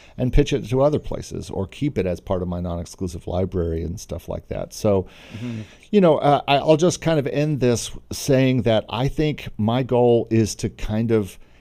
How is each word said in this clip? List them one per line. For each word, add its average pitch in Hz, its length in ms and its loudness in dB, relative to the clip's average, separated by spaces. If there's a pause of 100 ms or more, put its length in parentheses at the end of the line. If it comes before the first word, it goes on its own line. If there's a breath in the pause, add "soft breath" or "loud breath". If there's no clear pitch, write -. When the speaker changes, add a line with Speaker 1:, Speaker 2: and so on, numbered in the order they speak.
(180 loud breath)
Speaker 1:
and 123 140 0
pitch 143 200 4
it 104 180 -4
to 131 120 2
other 147 160 2
places - 500 -8
or 92 200 -6
keep 139 300 -4
it 92 80 0
as 87 120 -2
part 92 240 -4
of 90 60 -4
my 87 120 -4
non-exclusive 87 680 -8
library 85 560 -2
and 85 160 -8
stuff - 280 -12
like 87 200 -10
that. - 260 -8
So, 98 320 0 (300 loud breath)
Speaker 2:
Mm-hmm. 113 240 -8 (320 loud breath)
Speaker 1:
you 208 80 6
know, 160 180 6
uh, 143 300 2
I, 139 80 4
I'll 147 200 4
just 170 240 2
kind 160 200 2
of 135 80 -4
end 147 320 -2
this 123 320 0 (180)
saying 131 520 2
that 110 260 2
I 123 180 -2
think 151 500 -4
my 117 280 0
goal 120 440 4
is 113 280 2
to 113 120 -4
kind 110 440 -2
of 104 260 0 (220 soft breath)